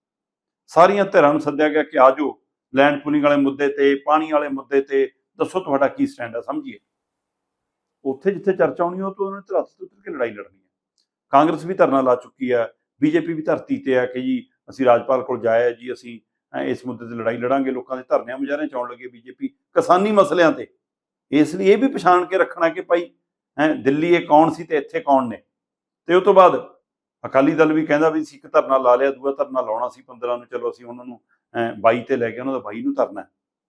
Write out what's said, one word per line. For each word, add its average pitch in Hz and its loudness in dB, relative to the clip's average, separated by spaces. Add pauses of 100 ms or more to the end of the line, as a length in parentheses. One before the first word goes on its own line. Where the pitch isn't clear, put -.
(680)
ਸਾਰੀਆਂ 190 4
ਧਿਰਾਂ 160 4
ਨੂੰ 151 -2
ਸੱਦਿਆ 147 -2
ਗਿਆ 151 0
ਕਿ 143 -4
ਆ 131 8
ਜਾਓ, 135 -4 (320)
ਲੈਂਡ 143 2
ਪੂਲਿੰਗ 147 0
ਵਾਲੇ 147 4
ਮੁੱਦੇ 139 0
ਤੇ, 139 2
ਪਾਣੀ 156 0
ਵਾਲੇ 147 0
ਮੁੱਦੇ 135 -2
ਤੇ 135 -2 (240)
ਦੱਸੋ 180 -4
ਤੁਹਾਡਾ 139 0
ਕੀ 135 -4
ਸਟੈਂਡ 117 -12
ਆ, 120 -6
ਸਮਝੀਏ। 135 -12 (1300)
ਉੱਥੇ 139 -4
ਜਿੱਥੇ 196 -2
ਚਰਚਾ 175 0
ਹੋਣੀ, 180 -6
ਉਹ 196 -8
ਤੋਂ 196 -4
ਉਹਨੇ 196 -12
ਧਰਾਤਲ 175 -4
ਤੇ 185 -18
ਉਤਰ - -20
ਕੇ - -16
ਲੜਾਈ 127 -4
ਲੜਨੀ 101 -18
ਹੈ। - -20 (640)
ਕਾਂਗਰਸ 151 2
ਵੀ 180 -8
ਧਰਨਾ 143 2
ਲਾ 127 2
ਚੁੱਕੀ 123 -6
ਹੈ, 117 -2 (280)
ਬੀਜੇਪੀ 160 0
ਵੀ 156 -8
ਧਰਤੀ 156 -4
ਤੇ 127 -2
ਆ 123 0
ਕਿ 127 -10
ਜੀ 127 -6 (220)
ਅਸੀਂ 127 -4
ਰਾਜਪਾਲ 120 2
ਕੋਲ 127 -6
ਜਾਇਆ 117 0
ਜੀ, 120 -10
ਅਸੀਂ, 117 -16 (340)
ਹੈਂ, 135 -8
ਇਸ 131 -8
ਮੁੱਦੇ 117 -12
ਤੇ 120 -12
ਲੜਾਈ 113 -4
ਲੜਾਂਗੇ। 131 -4
ਲੋਕਾਂ 127 -8
ਦੇ 127 -14
ਧਰਨਿਆਂ 131 -4
ਮੁਜ਼ਾਹਰਿਆਂ 143 -6
'ਚ 139 -14
ਆਉਣ 123 -8
ਲੱਗੇ 123 -18
ਬੀਜੇਪੀ 123 -14
ਕਿਸਾਨੀ 180 0
ਮਸਲਿਆਂ 175 4
ਤੇ। 131 -10 (600)
ਇਸ 147 2
ਲਈ 190 -4
ਇਹ 208 6
ਵੀ 269 2
ਪਛਾਣ 180 2
ਕੇ 185 -2
ਰੱਖਣਾ 170 -2
ਕਿ 165 -6
ਭਾਈ, 175 -2 (460)
ਹੈਂ, 151 0
ਦਿੱਲੀ 143 0
ਇਹ 170 0
ਕੌਣ 156 6
ਸੀ 165 -10
ਤੇ 156 -4
ਇੱਥੇ 147 -6
ਕੌਣ 135 0
ਨੇ। 104 -14 (640)
ਤੇ 165 2
ਉਹ 185 6
ਤੋਂ 190 4
ਬਾਅਦ 175 4 (500)
ਅਕਾਲੀ 139 2
ਦਲ 156 2
ਵੀ 156 -2
ਕਹਿੰਦਾ 156 2
ਵੀ 156 -4
ਅਸੀਂ 147 -16
ਇੱਕ - -16
ਧਰਨਾ 139 2
ਲਾ 127 2
ਲਿਆ, 135 2
ਦੂਆ 135 -6
ਧਰਨਾ 131 -6
ਲਾਉਣਾ 117 -6
ਸੀ 127 -18
ਪੰਦਰਾਂ 120 -8
ਨੂੰ, 120 -20
ਚਲੋ 120 -8
ਅਸੀਂ 120 -16
ਉਹਨਾਂ 123 -18
ਨੂੰ, 123 -18 (360)
ਹੈਂ, 117 -4
ਬਾਈ 113 0
ਤੇ 131 -2
ਲੈ 117 -4
ਕੇ 113 -12
ਉਹਨਾਂ 135 -8
ਦਾ 131 -6
ਬਾਈ 110 -12
ਨੂੰ 139 -4
ਧਰਨਾ 107 -4
ਹੈ। 87 -18 (420)